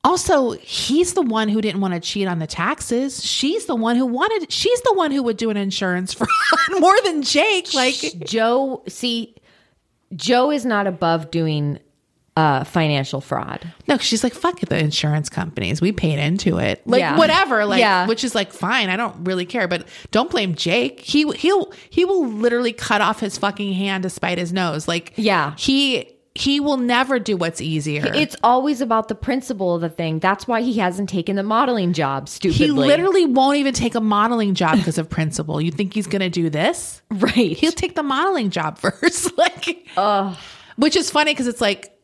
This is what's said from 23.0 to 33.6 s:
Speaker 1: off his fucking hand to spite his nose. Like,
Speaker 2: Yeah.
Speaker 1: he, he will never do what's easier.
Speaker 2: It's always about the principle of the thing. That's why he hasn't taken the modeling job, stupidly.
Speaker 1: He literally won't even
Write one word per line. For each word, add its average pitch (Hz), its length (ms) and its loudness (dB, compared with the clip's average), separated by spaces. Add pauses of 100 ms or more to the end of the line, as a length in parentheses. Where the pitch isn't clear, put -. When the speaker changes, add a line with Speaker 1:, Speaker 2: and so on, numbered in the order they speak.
Speaker 1:
off 214 180 0
his 202 160 -6
fucking 202 380 -4
hand 190 300 -2
to 185 60 -4
spite 175 280 -4
his 175 140 -4
nose. 165 360 -2
Like, 170 280 -4
Speaker 2:
Yeah. 175 420 2
Speaker 1:
he, 269 500 0 (280)
he 277 240 0
will 285 180 0
never 247 400 0
do 202 180 -2
what's 165 240 -4
easier. 151 540 -2
Speaker 2:
It's 302 300 -2
always 254 360 2
about 220 280 0
the 208 80 -4
principle 196 580 -2
of 165 80 -2
the 170 80 -2
thing. 160 300 -4
That's 190 260 0
why 233 160 0
he 240 120 -2
hasn't 190 360 -2
taken 190 240 -2
the 196 80 -2
modeling 220 500 0
job, 139 360 -2
stupidly. 190 380 2
Speaker 1:
He 302 60 2
literally 339 540 4
won't 269 320 4
even 269 160 2